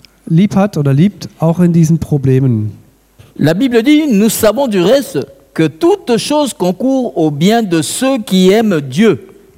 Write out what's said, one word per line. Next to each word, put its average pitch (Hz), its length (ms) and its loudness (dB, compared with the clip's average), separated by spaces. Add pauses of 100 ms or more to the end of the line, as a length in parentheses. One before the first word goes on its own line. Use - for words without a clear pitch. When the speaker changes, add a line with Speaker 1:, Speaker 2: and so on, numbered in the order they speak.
(280)
Speaker 1:
lieb 175 280 0
hat 202 220 0
oder 139 160 0
liebt, 175 360 0 (100)
auch 165 200 0
in 175 140 2
diesen 160 260 2
Problemen. 131 720 -2 (680)
Speaker 2:
La - 160 2
Bible 240 280 0
dit, 294 300 2
nous 214 180 2
savons 226 380 0
du 208 140 -2
reste 185 440 0 (280)
que 160 140 0
toute 330 500 -2
chose 294 360 -2
concourt 247 640 -4
au 156 140 0
bien 196 320 0
de 170 180 -2
ceux 262 380 -4
qui 185 320 2
aiment 208 300 0
Dieu, 147 340 0 (420)